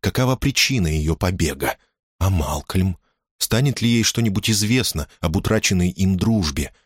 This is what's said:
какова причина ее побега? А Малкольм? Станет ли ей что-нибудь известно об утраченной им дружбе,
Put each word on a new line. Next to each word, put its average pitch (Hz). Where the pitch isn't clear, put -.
какова 127
причина 131
ее 78
побега? 80
А 98
Малкольм? 87
Станет 123
ли 117
ей 117
что-нибудь 107
известно 107
об 80
утраченной 95
им 95
дружбе, 85